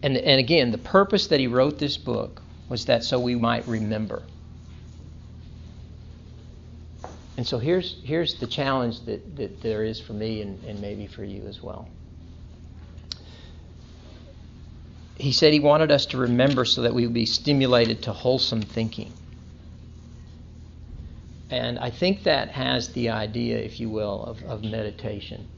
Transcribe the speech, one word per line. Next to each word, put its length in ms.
and, 140
and 240
again, 320
the 60
purpose 500
that 120
he 80
wrote 320
this 180
book 440
was 160
that 180
so 160
we 160
might 320
remember. 560
And 120
so 100
here's, 460
here's 320
the 100
challenge 600
that, 320
that 240
there 220
is 160
for 140
me 280
and, 240
and 140
maybe 280
for 160
you 240
as 160
well. 260
He 160
said 200
he 80
wanted 320
us 160
to 100
remember 460
so 200
that 100
we 140
would 60
be 120
stimulated 760
to 100
wholesome 480
thinking. 520
And 300
I 100
think 340
that 260
has 400
the 200
idea, 480
if 220
you 100
will, 340
of, 200
of 200
meditation. 840